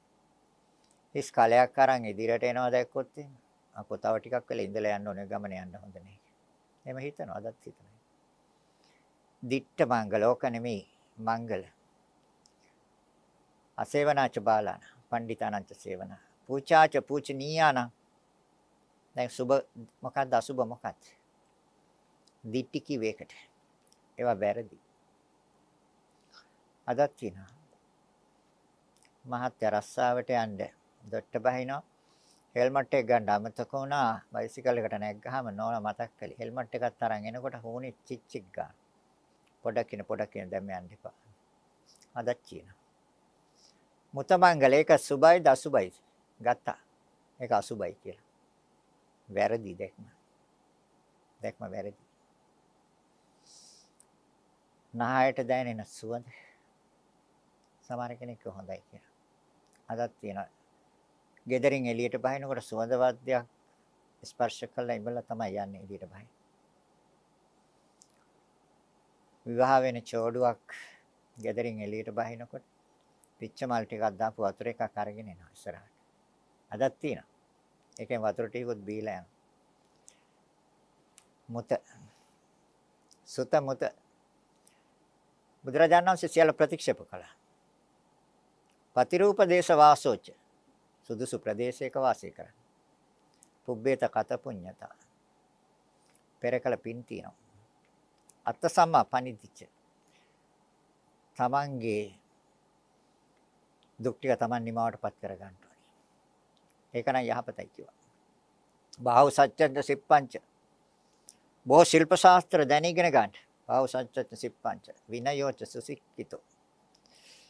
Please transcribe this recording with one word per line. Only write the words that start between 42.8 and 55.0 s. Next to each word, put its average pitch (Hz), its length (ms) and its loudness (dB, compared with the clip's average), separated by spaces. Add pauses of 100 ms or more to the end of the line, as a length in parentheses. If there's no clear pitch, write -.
මුත 135 160 -2
මංගල 175 440 8
ඒක 151 200 6
සුබයිද 151 520 6
අසුබයිද? 135 480 2 (460)
ගත්තා. - 380 -4 (640)
ඒක 120 120 -4
අසුබයි 101 420 -2
කියලා. - 320 -18 (1000)
වැරදි 104 460 -2
දැක්ම. 95 300 -14 (1400)
දැක්ම 110 220 -10
වැරදි. 101 400 -12 (3000)
නහයට 131 480 2